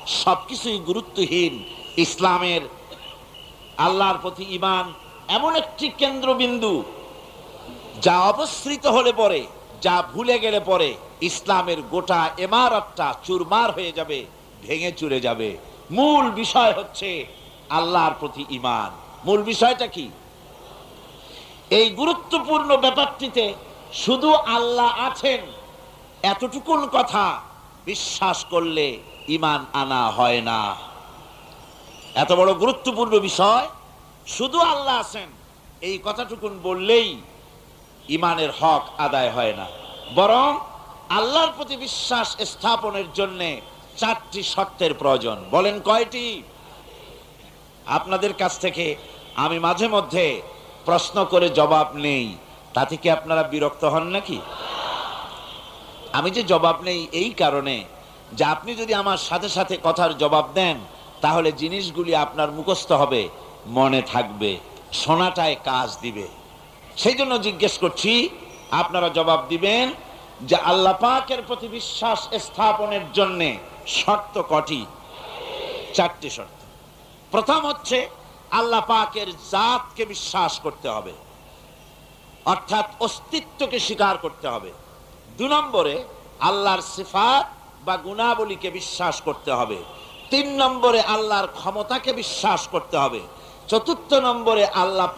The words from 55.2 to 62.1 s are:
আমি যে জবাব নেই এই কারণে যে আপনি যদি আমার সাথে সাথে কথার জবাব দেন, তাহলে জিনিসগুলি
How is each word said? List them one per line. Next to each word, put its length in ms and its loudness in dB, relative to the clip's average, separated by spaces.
আমি 180 0
যে 120 -2
জবাব 380 4
নেই 300 -4
এই 180 0
কারণে 540 0
যে 100 0
আপনি 320 -2
যদি 180 -2
আমার 240 0
সাথে 320 -4
সাথে 340 -2
কথার 340 2
জবাব 360 4
দেন, 260 2
তাহলে 300 4
জিনিসগুলি 640 -2